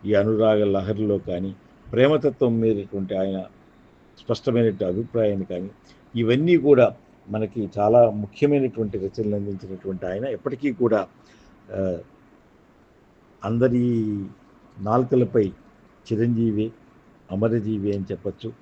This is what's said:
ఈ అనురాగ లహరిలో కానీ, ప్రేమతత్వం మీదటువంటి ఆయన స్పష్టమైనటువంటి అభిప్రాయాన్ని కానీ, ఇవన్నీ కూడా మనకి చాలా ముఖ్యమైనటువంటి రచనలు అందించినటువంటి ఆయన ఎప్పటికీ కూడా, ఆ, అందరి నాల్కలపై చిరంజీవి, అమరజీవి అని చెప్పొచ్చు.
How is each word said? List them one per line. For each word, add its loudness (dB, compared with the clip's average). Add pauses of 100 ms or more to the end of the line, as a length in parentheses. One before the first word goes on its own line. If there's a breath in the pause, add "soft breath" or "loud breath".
ఈ 2
అనురాగ 4
లహరిలో 0
కానీ, -6 (380)
ప్రేమతత్వం 2
మీదటువంటి -2
ఆయన -2 (800)
స్పష్టమైనటువంటి 0
అభిప్రాయాన్ని -2
కానీ, -8 (460 soft breath)
ఇవన్నీ 2
కూడా 4 (360)
మనకి -6
చాలా 6
ముఖ్యమైనటువంటి -2
రచనలు -4
అందించినటువంటి -8
ఆయన -6
ఎప్పటికీ -4
కూడా, 2 (680 soft breath)
ఆ, -2 (1500)
అందరి 2 (960)
నాల్కలపై 2 (600)
చిరంజీవి, 0 (600)
అమరజీవి -2
అని -4
చెప్పొచ్చు. -10